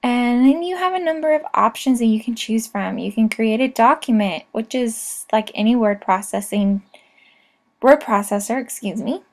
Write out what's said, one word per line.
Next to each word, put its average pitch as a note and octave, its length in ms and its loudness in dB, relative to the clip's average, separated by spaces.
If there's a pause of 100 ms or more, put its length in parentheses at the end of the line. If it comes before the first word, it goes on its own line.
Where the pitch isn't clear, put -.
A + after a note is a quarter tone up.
And A#3+ 440 4
then D#4 160 4
you F4+ 140 -4
have F#4 160 -2
a F#4 100 -2
number D#4+ 300 0
of D4+ 80 4 (140)
options A#3 460 2
that A#3 40 0
you A3 180 2
can A#3 120 -4
choose A3 320 -4
from. G3 320 -6
You F#3+ 140 -6
can A3 180 2
create A3 320 0
a C4 60 0
document, A3+ 760 2 (100)
which A3+ 220 -6
is A#3+ 580 -6
like G#3+ 220 0
any A3 200 2
word G#3 280 0
processing, G3+ 800 -2 (1000)
word C#4+ 180 6
processor, G3+ 580 -2
excuse G#3 440 -8
me. E4 180 -6 (120)